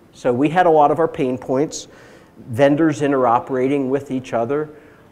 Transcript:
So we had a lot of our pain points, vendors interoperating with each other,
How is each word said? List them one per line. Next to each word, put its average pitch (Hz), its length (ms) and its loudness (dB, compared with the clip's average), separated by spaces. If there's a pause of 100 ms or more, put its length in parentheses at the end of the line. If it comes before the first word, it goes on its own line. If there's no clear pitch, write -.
(140)
So 127 200 -2
we 143 160 0
had 180 160 2
a 165 60 6
lot 147 180 6
of 147 80 0
our 160 100 0
pain 131 300 -4
points, 143 500 -4 (600)
vendors 143 540 2
interoperating 131 840 0
with 131 220 -4
each 131 240 -8
other, 139 360 -4 (420)